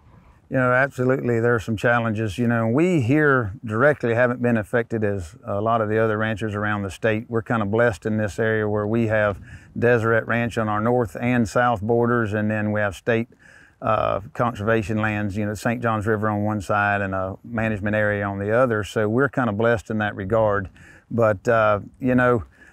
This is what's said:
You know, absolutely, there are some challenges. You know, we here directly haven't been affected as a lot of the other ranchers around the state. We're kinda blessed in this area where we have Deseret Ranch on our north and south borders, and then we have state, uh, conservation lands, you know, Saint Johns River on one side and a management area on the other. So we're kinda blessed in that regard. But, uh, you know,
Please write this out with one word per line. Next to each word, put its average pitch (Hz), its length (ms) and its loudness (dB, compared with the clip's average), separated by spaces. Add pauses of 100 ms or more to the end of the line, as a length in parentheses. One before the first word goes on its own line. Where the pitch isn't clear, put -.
(500)
You 135 80 -2
know, 127 140 2
absolutely, 127 680 0
there 120 140 2
are 117 60 2
some 110 180 -4
challenges. 113 600 0
You 120 80 0
know, 117 200 0
we 160 340 2
here 131 520 2 (100)
directly 117 520 2
haven't 123 260 2
been 120 160 2
affected 113 460 -2
as 101 320 -4 (100)
a 104 160 -4
lot 113 200 2
of 107 80 -2
the 110 100 2
other 110 180 2
ranchers 110 380 -4
around 104 260 -2
the 98 80 -4
state. 110 380 -2
We're 113 160 -4
kinda 110 220 -2
blessed 113 420 0
in 107 100 -2
this 107 220 -4
area 110 280 0
where 104 200 -2
we 113 200 0
have 104 320 0 (380)
Deseret 113 480 2
Ranch 117 320 -2
on 110 100 -2
our 107 140 -2
north 120 400 0
and 120 260 0
south 120 360 0
borders, 117 500 2
and 107 160 -2
then 107 220 -2
we 104 80 -2
have 101 160 -2
state, 117 320 -2 (520)
uh, 104 420 0 (120)
conservation 113 640 0
lands, 104 400 -2
you 107 80 -2
know, 104 80 -4
Saint 117 300 -4
Johns 110 240 0
River 107 220 0
on 104 140 -2
one 104 180 -2
side 101 400 0
and 95 120 -4
a 95 300 -6
management 110 520 -4
area 104 300 0
on 98 140 -4
the 101 120 -2
other. 113 320 2
So 107 240 -2
we're 127 220 0
kinda 120 220 -2
blessed 113 400 0
in 107 80 -2
that 104 160 -4
regard. 101 540 0 (420)
But, 110 360 0
uh, 107 320 4 (200)
you 127 160 0
know, 123 280 2 (300)